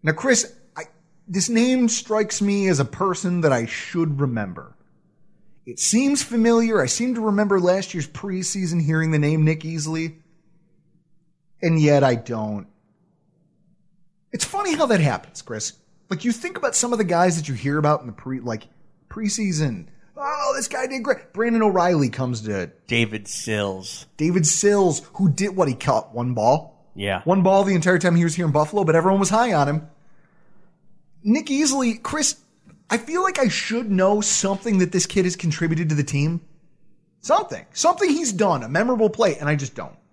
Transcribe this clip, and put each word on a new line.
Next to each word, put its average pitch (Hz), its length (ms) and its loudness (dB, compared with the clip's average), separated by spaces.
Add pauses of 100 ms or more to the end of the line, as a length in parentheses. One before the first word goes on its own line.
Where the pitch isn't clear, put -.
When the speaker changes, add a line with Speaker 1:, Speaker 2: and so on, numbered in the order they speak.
Speaker 1:
Now, 156 80 0
Chris, 240 420 0 (220)
I, 160 80 -12 (420)
this 185 220 -2
name 240 400 2
strikes 214 540 -2
me 202 260 0
as 156 140 2
a 135 40 2
person 180 560 -2
that 151 120 4
I 117 120 0
should 156 540 -4
remember. 107 560 -4 (920)
It 120 140 -2
seems 277 420 2
familiar. 226 600 4
I 131 40 4
seem 240 300 -2
to 226 60 -4
remember 202 380 2
last 185 340 2
year's 151 140 -4
preseason 185 760 -4
hearing 160 300 0
the 151 80 2
name 151 260 2
Nick 156 160 2
Easley, 160 560 -6 (1400)
and 165 200 2
yet 147 220 6
I 131 120 4
don't. 107 520 -8 (1600)
It's - 140 -6
funny 381 300 -4
how 311 120 0
that 214 120 2
happens, 139 420 -2
Chris. - 320 -10 (340)
Like, - 160 -6
you 240 80 -2
think 349 260 -8
about - 180 -2
some 240 160 0
of 233 80 -2
the 214 40 2
guys 175 340 2
that 151 100 -6
you 135 80 -4
hear 143 240 -2
about 151 220 2
in 131 60 -14
the 110 60 -12
pre-, 131 280 -10
like, 113 260 -8 (420)
preseason. 175 800 -4 (280)
"Oh, 294 400 -4
this 269 120 -4
guy 262 180 -6
did 262 160 -6
great." - 320 -4
Brandon 226 300 0
O'Reilly 180 460 2
comes 123 320 -4
to 98 260 -4 (180)
Speaker 2:
David 107 420 -2
Sills. 101 800 -6 (120)
Speaker 1:
David 165 280 0
Sills, 196 560 2 (120)
who 185 160 2
did 190 260 -2
what? 180 120 2
He 131 60 -2
caught 110 400 -2
one 120 220 -4
ball? 117 580 0
Speaker 2:
Yeah. - 300 -4
Speaker 1:
One 185 180 2
ball 190 220 4
the 196 100 2
entire 180 240 2
time 175 180 2
he 170 80 4
was 160 120 0
here 175 100 -2
in 156 60 0
Buffalo, 151 320 0
but 160 120 2
everyone 185 240 4
was 190 100 0
high 226 240 2
on 147 140 2
him. 156 200 -4 (1400)
Nick 262 240 2
Easley, 269 540 0
Chris, - 360 -4 (520)
I 220 80 0
feel 330 260 -2
like 370 160 -2
I 262 80 2
should 220 420 -4
know 196 320 2
something 196 560 -2
that 180 140 2
this 180 160 0
kid 190 180 0
has 180 100 -2
contributed 165 540 -2
to 156 60 0
the 143 80 0
team. 147 380 -2 (800)
Something. 359 520 0
Something 359 380 2
he's 285 200 0
done, 180 300 0
a 113 80 -10
memorable 214 400 2
play, 208 280 0
and 147 120 -4
I 156 60 2
just 139 180 -6
don't. 82 240 -14 (160)